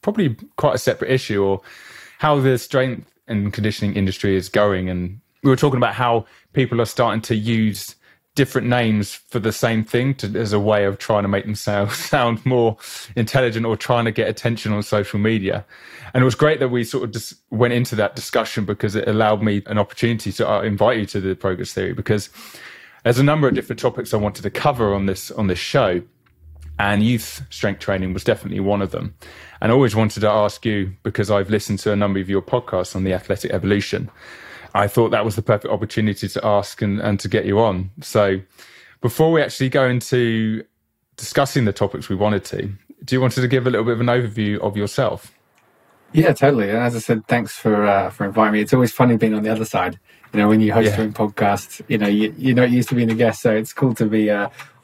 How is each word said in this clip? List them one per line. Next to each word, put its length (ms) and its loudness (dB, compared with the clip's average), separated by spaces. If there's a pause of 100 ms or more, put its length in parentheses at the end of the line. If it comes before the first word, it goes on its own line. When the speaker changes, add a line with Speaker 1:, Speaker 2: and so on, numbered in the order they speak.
Speaker 1:
probably 340 0 (220)
quite 200 2
a 20 0
separate 320 -2
issue, 340 0
or 160 0 (600)
how 200 2
the 160 4
strength 560 -2 (160)
and 240 -2
conditioning 420 -2
industry 400 0
is 140 -2
going. 400 2
And 320 -6 (220)
we 80 4
were 60 6
talking 200 2
about 160 2
how 320 0 (300)
people 260 0
are 60 2
starting 360 0
to 120 -2
use 640 -2 (400)
different 320 0
names 440 2
for 280 -8
the 120 -2
same 320 0
thing 300 0
to, 240 -6
as 140 -2
a 80 2
way 240 2
of 140 0
trying 240 0
to 60 -2
make 160 0
themselves 520 -2
<laughs> 140 -8
sound 360 0
more 320 2 (380)
intelligent 500 0
or 100 0
trying 300 0
to 60 -2
get 160 0
attention 440 -2
on 100 -2
social 360 -2
media. 480 -2 (480)
And 80 4
it 20 6
was 120 2
great 240 4
that 100 0
we 140 0
sort 200 -4
of 60 -6
just 240 -10 (160)
went 220 2
into 240 -2
that 200 0
discussion, 480 -2
because 320 -4
it 120 -2
allowed 340 2
me 240 0
an 120 -2
opportunity 540 -2
to, 160 -2
uh, 140 2
invite 360 2
you 80 -2
to 140 -6
The 140 -2
Progress 380 -4
Theory, 200 -4
because 380 -2 (720)
there's 160 2
a 60 4
number 240 4
of 60 2
different 260 -6
topics 340 -4
I 20 2
wanted 260 -2
to 80 -4
cover 440 0
on 120 -2
this, 260 -6
on 160 -2
this 100 0
show. 440 0 (760)
And 240 2
youth 480 -2
strength 300 -6
training 320 -2
was 120 -8
definitely 360 -2
one 200 0
of 100 -4
them. 240 -8 (460)
And 100 2
I 40 6
always 200 4
wanted 260 0
to 100 2
ask 340 0
you, 380 -2
because 280 -2
I've 200 0
listened 300 -2
to 120 0
a 40 0
number 240 0
of 100 -6
your 120 0
podcasts 540 -4
on 80 -2
the 80 0
Athletic 380 -4
Evolution, 600 -2 (640)
I 140 2
thought 240 2
that 140 0
was 100 -2
the 80 -6
perfect 300 0
opportunity 560 -2
to 180 -4
ask 340 0
and, 200 -2
and 200 0
to 80 -6
get 160 0
you 140 2
on. 320 0 (120)
So 380 2 (600)
before 320 2
we 100 4
actually 260 -2
go 200 4
into 760 0 (520)
discussing 480 0
the 80 2
topics 360 -4
we 60 -2
wanted 320 0
to, 260 -6 (320)
do 120 -2
you 40 2
want 120 2
to 160 0
give 180 2
a 40 2
little 140 0
bit 100 2
of 60 -4
an 60 0
overview 540 0
of 160 -2
yourself? 580 -2 (800)
Speaker 2:
Yeah, 200 4
totally. 360 2
And 100 0
as 160 0
I 60 -4
said, 260 -2
thanks 300 -2
for, 280 2
uh, 260 2
for 140 -6
inviting 300 2
me. 60 2
It's 120 0
always 200 4
funny 240 4
being 180 2
on 80 -2
the 80 -2
other 140 0
side. 340 -4 (340)
You 60 0
know, 100 6
when 120 6
you 120 4
host 180 4
Speaker 1:
Yeah. 80 0
Speaker 2:
your 80 0
own 80 -4
podcast, 760 -2
you 100 0
know, 80 0
you, 300 2
you're 180 2
not 160 4
used 200 2
to 40 0
being 160 2
a 40 0
guest. 280 2
So 100 2
it's 200 -2
cool 220 0
to 120 0
be, 240 2
uh, 200 -2 (340)